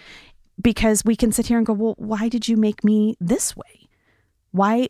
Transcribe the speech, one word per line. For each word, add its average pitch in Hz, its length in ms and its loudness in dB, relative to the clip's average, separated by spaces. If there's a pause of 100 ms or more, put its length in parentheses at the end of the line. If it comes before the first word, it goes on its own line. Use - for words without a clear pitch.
(600)
because 220 420 2
we 226 140 2
can 226 140 2
sit - 160 -2
here 233 100 2
and 226 80 2
go, 226 80 0
"Well, 214 240 -2
why 214 320 -4
did 226 180 -6
you 226 100 2
make 214 260 0
me 214 360 2
this 190 360 -2
way? - 340 -20 (640)
Why, 214 380 0